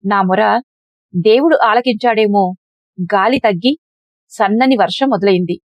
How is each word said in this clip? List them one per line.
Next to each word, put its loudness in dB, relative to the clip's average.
నా -2
మొర 0
దేవుడు 2
ఆలకించాడేమో. 0
గాలి -2
తగ్గి -2
సన్నని 0
వర్షం -2
మొదలైంది. 0